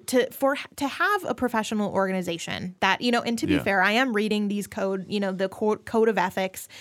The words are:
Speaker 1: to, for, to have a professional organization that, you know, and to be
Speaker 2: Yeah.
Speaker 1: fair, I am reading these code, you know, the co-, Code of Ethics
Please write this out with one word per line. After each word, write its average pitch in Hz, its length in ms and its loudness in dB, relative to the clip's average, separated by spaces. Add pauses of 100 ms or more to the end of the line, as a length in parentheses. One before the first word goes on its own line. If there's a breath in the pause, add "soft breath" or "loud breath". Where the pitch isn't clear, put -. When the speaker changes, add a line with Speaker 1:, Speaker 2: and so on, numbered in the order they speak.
Speaker 1:
to, 247 240 2
for, 269 260 0 (180)
to 285 120 -4
have 370 380 0
a - 80 -2
professional 220 600 -2
organization 185 880 -2
that, 190 180 4
you 240 120 0
know, 240 100 2
and 233 180 -2
to 320 80 -2
be - 60 4
Speaker 2:
Yeah. - 100 2
Speaker 1:
fair, 196 180 2
I 196 120 4
am 254 200 4
reading 208 360 0
these 202 180 -4
code, 190 400 -2
you 202 140 -2
know, 196 100 0
the 190 160 -2
co-, 214 300 0
Code 226 320 2
of 202 80 0
Ethics 190 500 -2 (140)